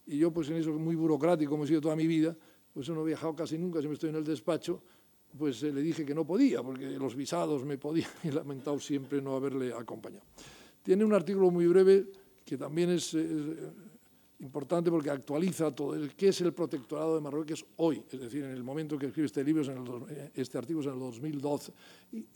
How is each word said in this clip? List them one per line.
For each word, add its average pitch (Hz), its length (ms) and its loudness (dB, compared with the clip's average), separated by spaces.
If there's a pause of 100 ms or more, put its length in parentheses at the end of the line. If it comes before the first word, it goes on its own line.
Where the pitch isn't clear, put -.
Y 147 100 -4
yo, 165 140 4
pues, 160 180 -2
en 160 60 -2
eso 160 180 -2
muy 160 220 -2
burocrático, 156 560 2
como 151 140 0
he - 20 -2
sido 156 140 4
toda 156 140 0
mi 160 120 2
vida, 160 280 2 (380)
pues, 139 160 -8
no 160 140 -4
he - 20 -2
viajado 160 300 -2
casi 151 220 -4
nunca, 170 220 -2
siempre 151 140 -2
estoy 156 160 -4
en 151 80 -4
el 156 80 -2
despacho, 156 560 -2 (560)
pues, 135 260 -2
eh, 151 80 0
le 139 100 -2
dije 156 240 -2
que 139 80 -2
no 156 120 0
podía, 220 360 4
porque 131 300 -8
los 135 240 -4
visados 151 500 -2
me 143 120 -4
podían, 151 380 -2
<laughs> - 80 -20
y 165 40 -2
he 170 40 -2
lamentado 143 480 -4
siempre 139 420 -2
no 135 140 -2
haberle 131 380 -2
acompañado. 110 520 -12 (580)
Tiene 190 200 6
un 214 100 4
artículo 190 380 6
muy 175 160 4
breve 190 400 8 (360)
que 143 140 -6
también 151 320 0
es, 175 240 0
eh, 160 420 -2 (840)
importante 156 520 0
porque 151 180 2
actualiza 147 640 0
todo 151 220 -4
el, 151 200 -6
qué 196 120 4
es 185 140 4
el 170 100 2
protectorado 160 640 -2
de 156 60 0
Marruecos 151 440 -6 (120)
hoy, 151 340 2
es 131 80 -8
decir, 127 240 -8
en 135 80 -8
el 127 120 -8
momento 151 340 -6
que 139 80 -4
escribe 143 220 -2
este 143 160 -2
libro, 156 180 2
es 135 80 -2
en 135 80 -6
el 127 80 -8
dos, 123 260 -10
eh, 143 240 -12
este 135 220 -4
artículo 147 240 -4
es 139 60 -2
en 139 60 -4
el 127 60 -6
dos 123 220 -8
mil 151 180 -4
doce, 143 320 -4 (400)
y 226 100 -8 (140)